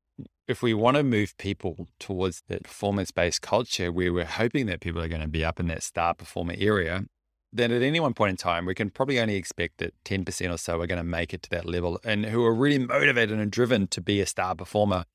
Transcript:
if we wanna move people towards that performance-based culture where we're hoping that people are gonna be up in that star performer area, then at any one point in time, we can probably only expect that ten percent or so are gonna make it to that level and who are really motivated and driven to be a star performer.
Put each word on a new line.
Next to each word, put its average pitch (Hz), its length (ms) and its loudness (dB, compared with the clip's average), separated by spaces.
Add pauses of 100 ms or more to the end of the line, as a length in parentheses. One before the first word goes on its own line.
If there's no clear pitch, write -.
(480)
if 120 140 -4
we 120 120 4
wanna 123 300 4
move 107 340 0
people 90 500 -6 (120)
towards 92 500 -4
that 90 140 -6
performance-based 92 800 0
culture 98 500 0
where 90 200 0
we're 87 140 0
hoping 120 400 -2
that 90 160 -4
people 85 200 -4
are 82 60 -4
gonna 80 200 -4
be 78 180 0
up 80 140 -2
in 87 80 0
that 82 160 -4
star 85 300 0
performer 85 440 -6
area, 95 480 0 (480)
then 117 180 2
at 120 100 2
any 147 180 2
one 139 140 2
point 104 180 2
in 92 60 -4
time, 87 280 0
we 92 100 0
can 107 140 -2
probably 135 300 0
only 110 160 2
expect 87 420 -4
that 87 160 -6 (100)
ten 95 220 -2
percent 90 260 -4
or 85 60 -2
so 85 240 -2
are 87 60 -2
gonna 87 160 -2
make 85 300 -2
it 90 100 -10
to - 80 -18
that 85 140 -2
level 87 380 -2
and 107 220 0
who 113 200 2
are 113 100 6
really 139 240 4
motivated 123 600 2
and 107 120 0
driven 113 360 4
to - 140 -6
be 101 200 2
a 92 40 0
star 92 300 -2
performer. 95 600 0